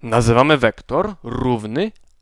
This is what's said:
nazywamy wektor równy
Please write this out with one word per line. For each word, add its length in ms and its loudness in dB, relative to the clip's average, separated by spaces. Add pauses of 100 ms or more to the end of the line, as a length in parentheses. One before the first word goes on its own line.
nazywamy 560 2
wektor 640 -2
równy 720 -4 (300)